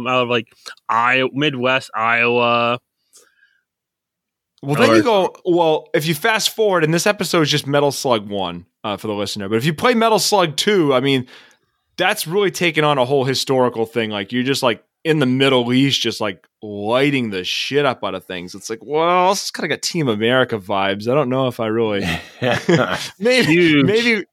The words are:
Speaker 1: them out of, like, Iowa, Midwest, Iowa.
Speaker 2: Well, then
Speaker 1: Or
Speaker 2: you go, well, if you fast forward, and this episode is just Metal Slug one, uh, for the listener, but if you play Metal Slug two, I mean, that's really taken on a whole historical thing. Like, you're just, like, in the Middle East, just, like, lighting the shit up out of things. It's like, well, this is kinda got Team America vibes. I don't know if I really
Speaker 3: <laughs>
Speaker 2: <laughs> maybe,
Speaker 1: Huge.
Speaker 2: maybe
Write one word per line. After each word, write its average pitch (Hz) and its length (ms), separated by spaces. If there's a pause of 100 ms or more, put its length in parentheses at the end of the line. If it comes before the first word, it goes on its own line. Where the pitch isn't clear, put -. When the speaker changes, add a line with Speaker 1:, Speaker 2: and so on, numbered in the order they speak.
Speaker 1:
them 117 80
out 127 120
of, 120 80
like, 120 180 (400)
Iowa, 127 460
Midwest, 131 600
Iowa. 120 880 (1800)
Speaker 2:
Well, 143 140
then - 140
Speaker 1:
Or - 60
Speaker 2:
you 320 60
go, 202 420
well, 165 500
if 156 120
you 165 80
fast 220 420
forward, 196 260
and 156 100
this 170 140
episode 190 360
is 139 80
just 143 180
Metal 143 240
Slug 113 340
one, 90 380 (180)
uh, 104 140
for 110 100
the 107 60
listener, 101 380
but 110 60
if 117 100
you 165 80
play 247 200
Metal 226 240
Slug 175 380
two, 180 380
I 127 60
mean, 131 260 (720)
that's 185 280
really 190 240
taken 156 320
on 147 160
a 123 60
whole 135 220
historical 123 600
thing. 113 240
Like, 101 220
you're 123 100
just, 127 220
like, 113 180 (220)
in 151 160
the 131 60
Middle 127 460
East, 131 280
just, 113 220
like, 101 260 (140)
lighting 117 680
the 92 140
shit 139 400
up 123 180
out 95 120
of 92 100
things. 90 320
It's 95 140
like, 113 120
well, 165 460
this 196 160
is - 80
kinda 202 160
got 139 140
Team 156 260
America 117 500
vibes. 98 480
I 123 80
don't 143 140
know 131 200
if 120 120
I 113 60
really 110 340
Speaker 3:
<laughs> 85 400
Speaker 2:
<laughs> 120 800
maybe, 226 320
Speaker 1:
Huge. 160 340
Speaker 2:
maybe 226 460